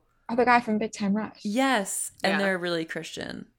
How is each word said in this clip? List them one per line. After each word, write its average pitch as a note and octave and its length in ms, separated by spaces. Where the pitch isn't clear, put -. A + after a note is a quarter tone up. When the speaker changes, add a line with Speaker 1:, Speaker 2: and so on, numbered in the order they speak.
Speaker 1:
Oh, A#3 60
the A#3+ 100
guy A#3+ 140
from A3 180
Big G#3+ 140
Time G3+ 240
Rush. - 280
Speaker 2:
Yes, A3 680
and F#3+ 100
Speaker 3:
Yeah. D#3 120
Speaker 2:
they're F#3+ 140
really E3+ 260
Christian. - 600